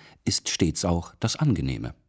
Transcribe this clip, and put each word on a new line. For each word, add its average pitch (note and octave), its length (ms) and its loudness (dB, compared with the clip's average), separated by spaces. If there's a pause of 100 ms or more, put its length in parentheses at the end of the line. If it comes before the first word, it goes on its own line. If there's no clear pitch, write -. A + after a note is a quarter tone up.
(240)
ist - 240 -2
stets - 360 0
auch F2 360 0
das - 160 0
Angenehme. C2 580 0 (140)